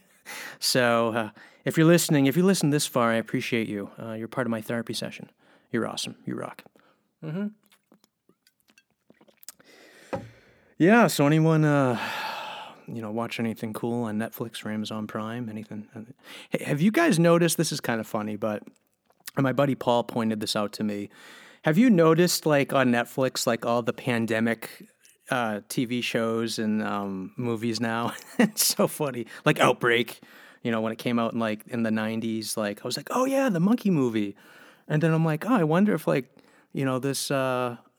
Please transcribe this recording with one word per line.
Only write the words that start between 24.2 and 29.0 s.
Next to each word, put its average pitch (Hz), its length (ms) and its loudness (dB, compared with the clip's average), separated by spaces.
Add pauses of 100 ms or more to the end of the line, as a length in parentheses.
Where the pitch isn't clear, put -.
uh, 113 380 -2
T - 160 -2
V 120 180 -2
shows 113 580 -2
and, 107 220 0
um, 101 540 -6
movies 117 460 -4
now? 113 320 -2 (120)
<laughs> - 140 -6
It's 220 240 2
so - 240 2
funny. 131 380 -6 (180)